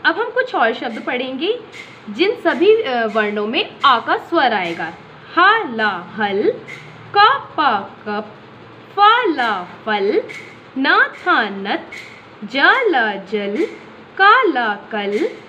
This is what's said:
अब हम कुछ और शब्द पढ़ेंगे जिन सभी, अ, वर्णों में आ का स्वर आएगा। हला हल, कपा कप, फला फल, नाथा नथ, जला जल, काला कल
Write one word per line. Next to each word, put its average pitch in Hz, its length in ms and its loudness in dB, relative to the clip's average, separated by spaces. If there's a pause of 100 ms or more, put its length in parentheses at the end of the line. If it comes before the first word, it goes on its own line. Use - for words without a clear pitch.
अब 330 140 0
हम 466 120 -4
कुछ 508 240 -2
और 247 200 2
शब्द 240 280 -8
पढ़ेंगे 269 560 -4 (520)
जिन 370 260 0
सभी, 359 460 2
अ, 240 240 -2
वर्णों 208 400 -2
में 294 380 -4
आ 247 160 4
का 330 160 -2
स्वर 294 360 0
आएगा। 175 400 -4 (460)
हला 233 760 2
हल, 214 340 0 (640)
कपा 403 640 2 (300)
कप, 208 260 -6 (640)
फला 330 680 2 (220)
फल, 214 380 0 (560)
नाथा 320 680 2
नथ, 196 520 -6 (440)
जला 285 680 2
जल, 208 520 -4 (520)
काला 381 560 4
कल 214 540 -4 (200)